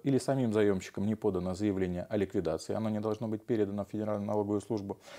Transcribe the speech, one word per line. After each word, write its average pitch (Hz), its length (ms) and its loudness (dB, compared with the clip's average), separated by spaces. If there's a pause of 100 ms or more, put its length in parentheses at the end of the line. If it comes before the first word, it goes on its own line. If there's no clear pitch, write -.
или 135 160 4
самим 127 340 0
заемщикам 101 540 2
не 110 80 2
подано 92 400 0
заявление 95 540 0
о 113 60 -2
ликвидации. 92 600 -2
Оно 110 140 -2
не 107 100 0
должно 107 280 -2
быть 110 160 -4
передано 101 420 0
в - 40 -14
Федеральную 107 380 -2
налоговую 104 340 2
службу. 98 380 -4 (200)